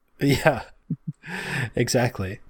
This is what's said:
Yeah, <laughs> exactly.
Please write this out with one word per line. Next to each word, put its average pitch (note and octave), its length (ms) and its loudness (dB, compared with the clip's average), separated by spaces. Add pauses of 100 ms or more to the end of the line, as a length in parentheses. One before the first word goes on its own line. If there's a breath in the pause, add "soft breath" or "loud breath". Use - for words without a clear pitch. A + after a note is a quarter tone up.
(200)
Yeah, C#3 420 4 (240)
<laughs> - 880 -8
exactly. A#2 640 0 (100)